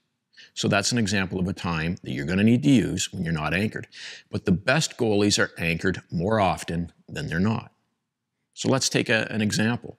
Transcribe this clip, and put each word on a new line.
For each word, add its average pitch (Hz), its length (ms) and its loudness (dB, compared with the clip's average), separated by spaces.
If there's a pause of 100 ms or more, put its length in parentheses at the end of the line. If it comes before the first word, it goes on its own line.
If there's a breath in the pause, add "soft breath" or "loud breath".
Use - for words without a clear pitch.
(540 loud breath)
So - 140 -2
that's 101 240 2
an 120 60 0
example 95 420 0
of 90 80 0
a 98 40 -2
time 85 520 -4
that - 80 -8
you're 71 120 -6
gonna 92 200 2
need 120 180 4
to 143 80 4
use 90 420 2
when - 120 -6
you're 82 80 -2
not 78 200 -2
anchored. 98 360 -2 (420 loud breath)
But 101 140 -6
the 101 80 4
best 131 440 0
goalies 104 460 2
are 92 160 -2
anchored 85 500 -2
more 92 300 0
often 85 540 -2 (160)
than 76 180 -8
they're 80 140 -2
not. 107 300 -2 (840)
So - 140 -6
let's 131 220 2
take - 180 0
a, 113 220 2
an 110 100 -2
example. 110 580 -2